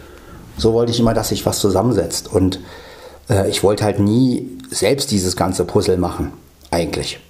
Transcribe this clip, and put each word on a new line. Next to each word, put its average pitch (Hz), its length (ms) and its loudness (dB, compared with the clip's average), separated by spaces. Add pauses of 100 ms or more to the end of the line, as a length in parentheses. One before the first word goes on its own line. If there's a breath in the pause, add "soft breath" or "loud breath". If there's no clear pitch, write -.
(580 loud breath)
So 113 140 2
wollte 117 220 2
ich 117 80 0
immer, 113 120 4
dass 110 160 -2
sich 101 160 -4
was 101 140 0
zusammensetzt. 98 720 0
Und, 95 300 2 (680 loud breath)
äh, 98 200 2
ich - 120 -2
wollte 101 220 2
halt 104 160 0
nie 117 580 2 (140)
selbst 135 400 0
dieses 92 240 0
ganze 92 300 0
Puzzle 92 320 2
machen, 87 340 -2 (400)
eigentlich. 160 480 -4 (100)